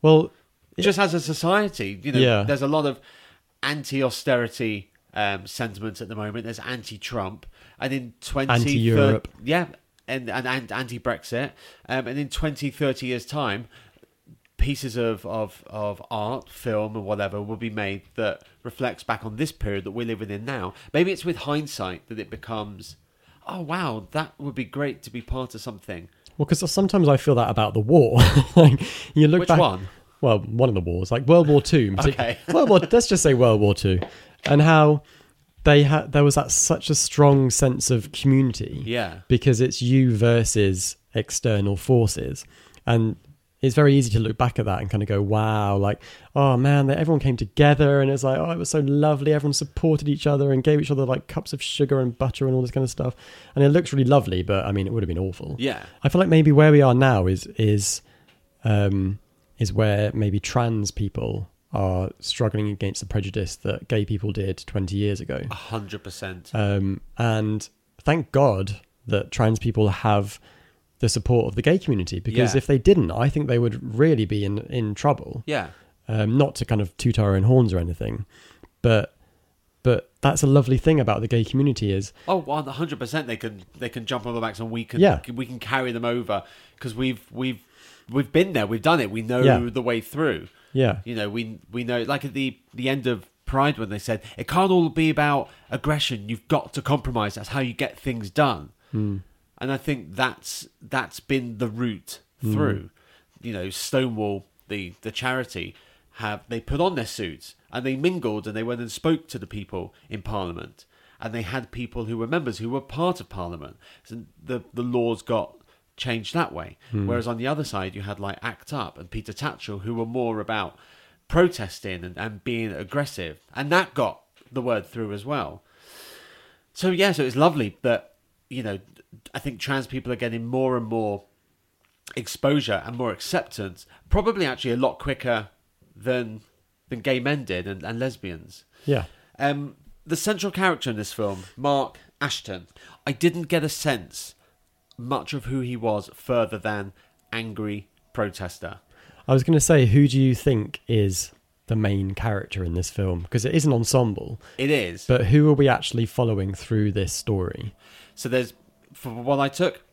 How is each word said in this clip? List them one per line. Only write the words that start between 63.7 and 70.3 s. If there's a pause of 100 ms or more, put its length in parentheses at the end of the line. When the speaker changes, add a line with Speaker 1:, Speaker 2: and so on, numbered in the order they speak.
Speaker 1:
gay
people
did
twenty
years
ago.
Speaker 2:
A
hundred
percent.
Speaker 1:
Um, (160)
and (320)
thank
God (260)
that
trans
people
have (600)